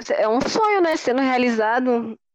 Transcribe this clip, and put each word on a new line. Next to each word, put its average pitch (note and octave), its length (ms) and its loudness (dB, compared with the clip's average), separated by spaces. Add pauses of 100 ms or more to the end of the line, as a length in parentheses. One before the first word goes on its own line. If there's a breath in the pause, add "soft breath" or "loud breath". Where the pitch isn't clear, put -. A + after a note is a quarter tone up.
(100)
é G#3+ 180 0
um A3+ 120 0
sonho, G#4 400 0
né? E4 160 2
Sendo B3+ 260 -2
realizado, A#3+ 960 0 (160)